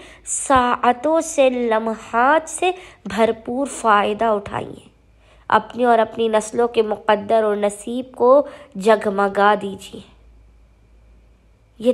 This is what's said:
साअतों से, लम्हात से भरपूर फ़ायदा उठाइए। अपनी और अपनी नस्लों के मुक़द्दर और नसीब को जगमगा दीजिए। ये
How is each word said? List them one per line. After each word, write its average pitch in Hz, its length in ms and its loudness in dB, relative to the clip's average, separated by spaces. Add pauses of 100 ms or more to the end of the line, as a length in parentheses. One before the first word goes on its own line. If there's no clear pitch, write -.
(260)
साअतों 247 960 0
से, 285 280 2
लम्हात 240 960 0
से 359 260 -2 (340)
भरपूर 226 600 -2
फ़ायदा 214 640 2
उठाइए। - 540 -8 (640)
अपनी 220 340 0
और 240 160 4
अपनी 226 300 -2
नस्लों 220 380 -2
के 233 160 0
मुक़द्दर 214 600 0
और 208 140 0
नसीब 233 580 -6
को 269 300 4 (320)
जगमगा 202 800 2
दीजिए। 196 480 -12 (1800)
ये 233 140 2